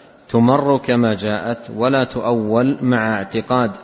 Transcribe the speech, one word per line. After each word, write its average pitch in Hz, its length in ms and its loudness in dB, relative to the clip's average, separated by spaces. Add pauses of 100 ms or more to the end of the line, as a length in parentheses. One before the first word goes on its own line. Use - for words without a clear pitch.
(300)
تمر 135 480 4
كما 120 380 0
جاءت 104 600 -6
ولا 127 280 0
تؤول، 120 760 0
مع 117 320 0
اعتقاد 110 580 -2 (120)